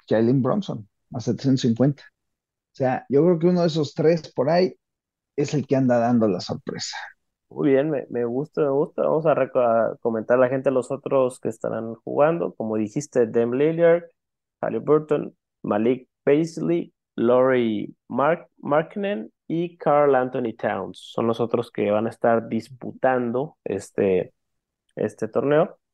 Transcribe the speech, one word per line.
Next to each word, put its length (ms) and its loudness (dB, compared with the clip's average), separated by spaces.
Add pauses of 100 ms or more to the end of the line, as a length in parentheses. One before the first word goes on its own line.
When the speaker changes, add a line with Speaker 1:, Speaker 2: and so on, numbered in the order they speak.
Speaker 1:
Jalen 340 4
Brunson, 460 -4 (220)
más 140 -10
setecientos 360 0
cincuenta. 420 2
O 720 -20
sea, 360 -2
yo 120 4
creo 160 4
que 100 0
uno 140 2
de 40 4
esos 280 -2
tres 380 0
por 160 -2
ahí 260 2 (640)
es 160 -2
el 140 -2
que 100 0
anda 220 2
dando 300 2
la 120 -2
sorpresa. 560 -10 (540)
Speaker 2:
Muy 200 0
bien, 200 2
me, 200 -4
me 140 -4
gusta, 380 -4
me 80 2
gusta. 320 -2
Vamos 240 0
a 80 4
reco-, 260 0
a 380 2
comentar 400 0
a 20 4
la 80 4
gente 220 -2
los 200 0
otros 500 -2
que 100 -4
estarán 460 -6
jugando. 580 0
Como 220 -4
dijiste, 500 0
Dame 320 0
Lillard, 460 2 (580)
Haliburton, 720 -2 (260)
Malik 460 -2 (160)
Beasley, 680 0 (200)
Lauri 800 2 (140)
Mark-, 400 -2 (100)
Markkanen 720 -4 (140)
y 300 -6
Karl 380 2
Anthony 440 -2
Towns. 400 -6 (140)
Son 140 -2
los 140 -2
otros 300 -2
que 200 -2
van 160 0
a 40 -6
estar 380 0
disputando 1160 -4
este, 680 -2 (640)
este 320 -4
torneo. 500 0 (160)